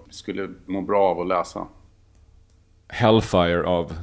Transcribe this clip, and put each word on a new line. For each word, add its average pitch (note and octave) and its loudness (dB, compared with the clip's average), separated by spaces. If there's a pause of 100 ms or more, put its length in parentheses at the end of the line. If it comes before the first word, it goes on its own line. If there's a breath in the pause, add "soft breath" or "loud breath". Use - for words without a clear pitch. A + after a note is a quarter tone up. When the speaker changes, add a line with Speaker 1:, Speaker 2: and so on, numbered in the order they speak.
(100)
Speaker 1:
skulle G2 -8 (180)
må F#2+ -4
bra G2 2
av E2+ -2
att F2 -4
läsa? F2+ -4 (1200)
Speaker 2:
Hellfire F#2 2
av E2+ -2 (100)